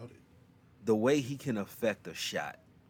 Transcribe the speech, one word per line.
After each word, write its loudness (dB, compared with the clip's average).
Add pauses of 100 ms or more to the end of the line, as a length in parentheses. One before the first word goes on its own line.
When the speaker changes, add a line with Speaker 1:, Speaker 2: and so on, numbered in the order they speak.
(120)
Speaker 1:
it. -20 (680)
Speaker 2:
the 6
way 4
he -4
can -4
affect -2
a -10
shot -6 (320)